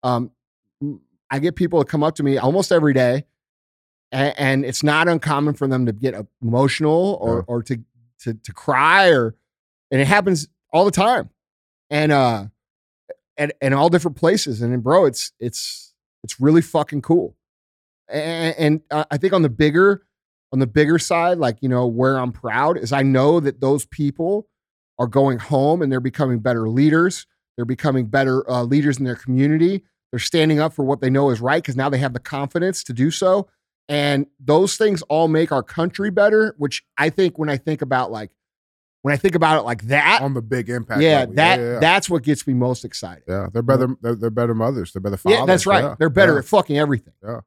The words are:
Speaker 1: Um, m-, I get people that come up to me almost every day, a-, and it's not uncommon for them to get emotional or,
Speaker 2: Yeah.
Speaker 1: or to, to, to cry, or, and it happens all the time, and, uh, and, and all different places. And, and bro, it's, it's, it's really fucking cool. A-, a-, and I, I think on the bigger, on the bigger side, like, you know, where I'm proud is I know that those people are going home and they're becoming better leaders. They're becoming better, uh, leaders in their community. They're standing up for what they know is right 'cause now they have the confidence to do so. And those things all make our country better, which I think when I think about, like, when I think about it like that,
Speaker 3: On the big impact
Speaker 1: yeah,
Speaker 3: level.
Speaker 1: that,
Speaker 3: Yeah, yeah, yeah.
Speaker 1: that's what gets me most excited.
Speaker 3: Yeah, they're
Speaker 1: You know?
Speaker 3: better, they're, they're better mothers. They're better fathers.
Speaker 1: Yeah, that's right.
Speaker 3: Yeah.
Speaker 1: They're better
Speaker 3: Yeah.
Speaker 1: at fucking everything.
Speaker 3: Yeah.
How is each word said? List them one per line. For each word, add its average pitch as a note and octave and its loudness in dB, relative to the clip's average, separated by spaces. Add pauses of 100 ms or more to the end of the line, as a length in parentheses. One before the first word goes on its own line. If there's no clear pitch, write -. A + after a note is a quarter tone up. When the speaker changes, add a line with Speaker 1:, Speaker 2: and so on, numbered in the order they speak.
Speaker 1:
Um, B2 -2 (500)
m-, C#3 -8 (320)
I C#3 -4
get E3 -2
people E3+ 0
that C#3 0
come D3+ -2
up D#3 -2
to D3+ -6
me C#3 0
almost C#3+ 0
every D3+ 4
day, C3 2 (880)
a-, C#3 -2
and C3+ 0
it's B2 -6
not D3+ 2
uncommon D3+ 0
for C#3 -4
them B2+ 0
to A2+ -2
get A#2 -4 (280)
emotional D3+ 0
or, A2+ -2
Speaker 2:
Yeah. F2+ -4
Speaker 1:
or A#2+ -4
to, B2 -6 (420)
to, A#2 -8
to - -14
cry, E3 4
or, A#2+ 2 (560)
and C3+ 2
it C#3 2
happens F3+ 0 (260)
all E3 4
the G3+ 2
time, G#3 0 (600)
and, D3+ 0
uh, A#2+ 2 (920)
and, D3 -4
and C3+ 2
all C#3+ 4
different E3 0
places. D#3+ 0
And, A#2+ -2
and B2 -4
bro, D#3+ 4
it's, - -2
it's, - -12 (300)
it's - -16
really D#3 4
fucking D3 -4
cool. E3 0 (720)
A-, A#2+ -6
a-, E3 -4
and D#3 2 (100)
I, D3+ -2
I D3 -4
think F#3 0
on F#3 4
the D3+ 2
bigger, D#3+ 2 (480)
on C3 -2
the C3+ 2
bigger D3+ 2
side, F3 0
like, B2+ -2
you C3 -2
know, B2 0
where B2+ 0
I'm B2 -4
proud C3 -2
is A#2 -6
I C#3 0
know C3+ 4
that C3+ -4
those C#3 0
people E3 -4 (500)
are B2 -2
going C3 2
home D3 0
and C#3 0
they're C3 0
becoming B2+ -2
better A2+ -2
leaders. D#3 2 (300)
They're A#2+ -6
becoming C3 -2
better, C3 0
uh, B2 -2
leaders C#3 0
in C3+ -4
their B2 -4
community. D#3 0 (280)
They're B2 -6
standing D#3 0
up D#3 -2
for D3 -4
what C3 -2
they C3 0
know C#3 2
is A2+ -2
right D3 -2
'cause C3 -6
now C3+ -2
they C#3 -2
have C3 -2
the A#2+ -6
confidence E3 -6
to B2+ -10
do C3 0
so. F#3+ 0 (400)
And C#3+ 0 (140)
those D3+ 2
things G3 2
all D#3+ 0
make D#3+ 2
our C3+ 0
country F3+ -4
better, G#3+ 2
which C#3+ -6 (140)
I D3+ 2
think F3 0
when D#3 -4
I C#3+ -2
think D#3 -4
about, C3 -2
like, G#2+ -12 (720)
when C#3 0
I C#3+ 0
think F3+ 0
about D#3+ 4
it - -2
like A2+ -6
that, D3 2
Speaker 3:
On C#3 -2
the B2 -6
big A2+ -6
impact A#2+ -4
Speaker 1:
yeah, D#3 6
Speaker 3:
level. B2 -4
Speaker 1:
that, E3 2
Speaker 3:
Yeah, A#2+ -4
yeah, A#2+ -4
yeah. A#2+ -4
Speaker 1:
that's F3+ 2
what E3 -2
gets C#3+ -2
me C3+ -2
most B2 -2
excited. F2+ -14
Speaker 3:
Yeah, F#2+ -4
they're A#2 -2
Speaker 1:
You A#2 -4
know? C3+ 4
Speaker 3:
better, B2+ 0
they're, A#2 -2
they're A2+ -4
better A#2 -2
mothers. A2 -4
They're F#2+ -8
better G2 -4
fathers. - 2
Speaker 1:
Yeah, C3 -2
that's F3+ 2
right. F#3+ 2
Speaker 3:
Yeah. C#3+ -6
Speaker 1:
They're D#3+ 2
better E3+ 4
Speaker 3:
Yeah. C#3 2
Speaker 1:
at B2 -8
fucking E3+ 0
everything. C#3+ -2 (100)
Speaker 3:
Yeah. A2 -12